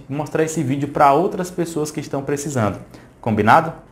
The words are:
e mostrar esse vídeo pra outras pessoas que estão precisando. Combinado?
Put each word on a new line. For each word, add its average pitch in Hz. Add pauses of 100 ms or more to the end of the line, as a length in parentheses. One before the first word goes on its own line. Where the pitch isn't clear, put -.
e 135
mostrar 151
esse 160
vídeo 139
pra 139
outras 180
pessoas 156
que -
estão 139
precisando. 131 (400)
Combinado? 120 (180)